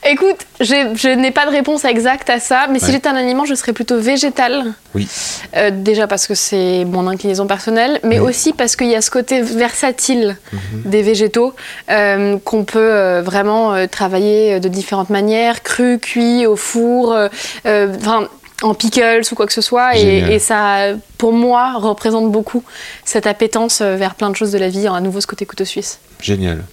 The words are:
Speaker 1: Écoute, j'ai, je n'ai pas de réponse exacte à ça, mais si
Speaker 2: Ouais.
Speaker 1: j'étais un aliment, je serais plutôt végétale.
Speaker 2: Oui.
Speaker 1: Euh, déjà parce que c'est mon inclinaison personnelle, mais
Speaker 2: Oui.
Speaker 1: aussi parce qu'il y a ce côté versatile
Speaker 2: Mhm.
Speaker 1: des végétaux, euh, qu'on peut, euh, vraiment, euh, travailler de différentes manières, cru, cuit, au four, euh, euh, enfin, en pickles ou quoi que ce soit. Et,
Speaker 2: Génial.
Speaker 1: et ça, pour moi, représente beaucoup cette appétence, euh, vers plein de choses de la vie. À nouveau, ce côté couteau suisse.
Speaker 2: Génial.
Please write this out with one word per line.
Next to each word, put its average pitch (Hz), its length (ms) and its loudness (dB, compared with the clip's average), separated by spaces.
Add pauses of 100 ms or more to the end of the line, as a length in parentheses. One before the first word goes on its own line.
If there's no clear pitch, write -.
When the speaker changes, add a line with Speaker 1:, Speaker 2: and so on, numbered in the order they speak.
Speaker 1:
Écoute, 311 420 2 (140)
j'ai, 254 360 0
je 262 120 0
n'ai 262 220 4
pas 285 160 2
de 294 40 0
réponse 285 340 0
exacte 254 440 0
à 240 120 2
ça, 262 300 2
mais 269 100 2
si - 60 0
Speaker 2:
Ouais. 277 60 2
Speaker 1:
j'étais 269 160 0
un 269 80 0
aliment, 254 280 0
je 285 100 0
serais 240 180 -4
plutôt 233 280 0
végétale. 262 720 0 (220)
Speaker 2:
Oui. - 140 -2 (480)
Speaker 1:
Euh, 202 160 4
déjà 202 340 0
parce 196 200 -2
que 208 80 -2
c'est 185 500 0
mon 180 220 -2
inclinaison 190 400 -2
personnelle, 226 560 0
mais 226 160 2
Speaker 2:
Oui. 208 120 0
Speaker 1:
aussi 302 220 0
parce 240 240 -2
qu'il 240 120 0
y 226 80 2
a 220 40 0
ce - 100 -2
côté 254 300 0
versatile 240 960 -2 (160)
Speaker 2:
Mhm. 107 380 -8
Speaker 1:
des 214 120 2
végétaux, 220 520 2 (360)
euh, 202 540 2
qu'on 214 200 0
peut, - 140 -2
euh, 196 440 2
vraiment, 202 520 0
euh, 185 120 0
travailler 202 760 2
de 185 80 -2
différentes 185 420 -4
manières, 220 520 0
cru, 247 360 0
cuit, 240 480 0
au 214 100 2
four, 233 560 0
euh, 208 160 2 (380)
euh, 202 340 2
enfin, 214 280 0 (340)
en 214 120 2
pickles 226 560 2
ou 240 60 -6
quoi 208 100 0
que 208 60 -2
ce - 100 -2
soit. 247 340 2
Et, 220 40 4
Speaker 2:
Génial. 196 320 4
Speaker 1:
et 214 80 4
ça, 202 460 2 (300)
pour 226 160 2
moi, 247 440 2
représente 220 540 0
beaucoup 220 340 -2 (400)
cette 220 220 -2
appétence, 220 560 0
euh, 196 140 0
vers 190 200 -2
plein 208 140 -2
de 196 60 -4
choses 214 160 -2
de 202 60 0
la 190 100 0
vie. 196 200 -2
À 180 120 -2
nouveau, 190 200 -2
ce 202 80 -4
côté 202 180 -8
couteau - 180 -6
suisse. - 360 -8 (200)
Speaker 2:
Génial. 92 520 -2